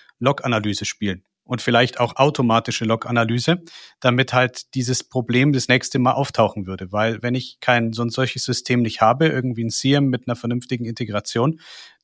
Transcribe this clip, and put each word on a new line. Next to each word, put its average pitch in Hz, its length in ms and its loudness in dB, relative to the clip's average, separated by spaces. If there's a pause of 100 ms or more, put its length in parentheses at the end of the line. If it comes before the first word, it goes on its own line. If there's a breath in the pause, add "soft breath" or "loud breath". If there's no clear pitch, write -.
(180 soft breath)
Log-Analyse 117 640 0
spielen 95 400 -6 (180)
und 123 200 -6
vielleicht 123 360 2
auch 120 180 0
automatische 117 680 2
Log-Analyse, 117 800 0 (360 loud breath)
damit 123 360 2
halt 127 400 0
dieses 127 280 -2
Problem 127 500 2
das 131 140 0
nächste 123 320 0
Mal 127 140 2
auftauchen 110 540 0
würde. 92 260 -10
Weil 110 300 -2
wenn 123 120 -2
ich - 260 -8
kein, 117 320 2
so 117 100 -4
ein 117 80 -2
solches 131 340 -2
System 123 380 0
nicht 113 180 -2
habe, 127 260 4
irgendwie 123 380 -2
ein 113 60 -4
siem 139 400 2
mit 123 180 -4
einer 117 80 -2
vernünftigen 120 480 -4
Integration, 113 720 -2 (460 loud breath)